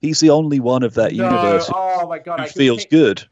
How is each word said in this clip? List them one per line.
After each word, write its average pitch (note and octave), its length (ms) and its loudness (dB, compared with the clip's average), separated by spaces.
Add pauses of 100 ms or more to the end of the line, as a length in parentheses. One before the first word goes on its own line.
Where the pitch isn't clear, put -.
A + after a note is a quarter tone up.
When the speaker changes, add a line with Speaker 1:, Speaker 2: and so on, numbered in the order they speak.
Speaker 1:
He's D#3 180 -2
the D#3+ 120 6
only D3 280 2
one B2 240 0
of A#2 120 -4
that A2 200 0
Speaker 2:
No, A#2 120 -2
Speaker 1:
universe E3+ 460 0
Speaker 2:
oh F#3 360 -4
my E3 100 -10
God, E3+ 220 -10
Speaker 1:
who D#3 40 -8
Speaker 2:
I D3+ 40 -10
can - 80 -16
Speaker 1:
feels A#2+ 280 2
Speaker 2:
pic- - 60 -10
Speaker 1:
good. C#3 420 2